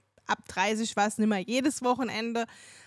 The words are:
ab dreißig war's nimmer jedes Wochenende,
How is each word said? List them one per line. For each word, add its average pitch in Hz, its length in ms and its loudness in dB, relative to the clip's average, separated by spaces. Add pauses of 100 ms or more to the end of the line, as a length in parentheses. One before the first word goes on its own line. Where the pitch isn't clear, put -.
(260)
ab - 220 -4
dreißig 214 480 0
war's 208 220 2
nimmer 214 200 2
jedes 254 460 0
Wochenende, 233 600 -2 (420)